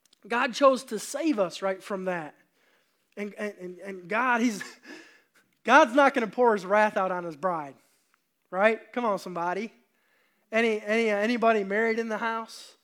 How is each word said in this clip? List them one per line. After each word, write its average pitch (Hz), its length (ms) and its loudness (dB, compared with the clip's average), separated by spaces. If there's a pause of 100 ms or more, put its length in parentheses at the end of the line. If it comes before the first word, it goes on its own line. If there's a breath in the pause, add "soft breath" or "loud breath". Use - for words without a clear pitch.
(260)
God 240 280 -2
chose 269 320 4
to 208 140 -8
save 285 400 -2
us, 175 220 -2
right, 190 220 -4
from 190 220 -6
that. 170 300 -6 (840)
And, 208 200 -8
and, 208 220 -8
and, 180 200 -12
and 185 280 -14
God, 233 320 0
he's, 220 240 0 (500 loud breath)
<laughs> - 520 -20
God's 254 280 6
not 269 200 4
gonna 240 140 -2
pour 233 260 2
his 185 120 -2
wrath 208 300 2
out 190 160 -2
on 180 140 -6
his 165 100 -10
bride, 147 400 -6 (760)
right? 220 300 2 (140)
Come 247 100 -4
on, 202 160 -2
somebody. 180 540 -6 (800)
Any, 220 280 2
any, 214 280 0
anybody 214 560 2
married 220 340 0
in 226 80 -4
the 214 100 -4
house? 226 680 -8